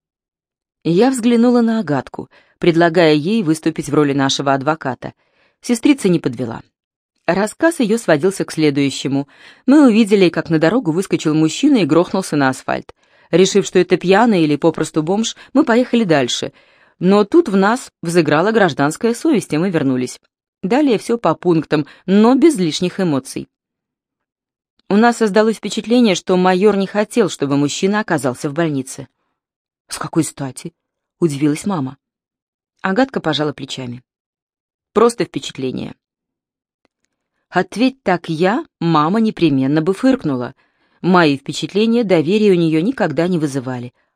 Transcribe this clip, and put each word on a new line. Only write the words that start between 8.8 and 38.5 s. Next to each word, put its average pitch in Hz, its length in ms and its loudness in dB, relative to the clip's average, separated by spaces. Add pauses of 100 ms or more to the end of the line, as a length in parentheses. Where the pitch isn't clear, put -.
Мы 285 200 6
увидели, 208 420 4
как 160 220 -6
на 160 80 2
дорогу 175 320 0
выскочил 160 440 -2
мужчина 160 440 2
и 190 60 2
грохнулся 165 520 0
на 139 120 0
асфальт. - 460 -8 (360)
Решив, 185 340 2
что - 140 -2
это 180 180 0
пьяный 190 460 4
или 147 140 2
попросту 160 460 -2
бомж, 196 340 -4 (160)
мы 262 120 2
поехали 240 400 0
дальше. 139 480 -2 (460)
Но 196 260 2
тут 330 240 2
в 196 80 0
нас 208 340 0 (120)
взыграла 165 500 0
гражданская 185 640 -2
совесть, 247 380 -2
и 151 60 -2
мы 185 120 -2
вернулись. 131 500 -4 (420)
Далее 240 360 0
всё 233 200 -4
по 170 160 0
пунктам, 156 520 -2 (200)
но 214 280 4
без 262 220 4
лишних 180 440 -4
эмоций. 143 480 -4 (1400)
У 190 80 0
нас 233 200 4
создалось 214 400 0
впечатление, 214 580 0
что 185 220 -2
майор 185 400 2
не 196 100 -2
хотел, 208 440 -2
чтобы 143 260 -4
мужчина 190 440 -2
оказался 143 500 -4
в - 20 -10
больнице. 143 560 -6 (800)
«С - 100 -12
какой 160 240 -4
стати?» 143 520 -10 (440)
удивилась 147 460 -2
мама. 143 320 -6 (840)
Агатка 190 380 -2
пожала 151 320 -4
плечами. 127 500 -14 (920)
«Просто 226 320 2
впечатление». - 720 -10 (1500)
Ответь 208 540 -2
так 175 260 -4
я, 185 380 -2 (140)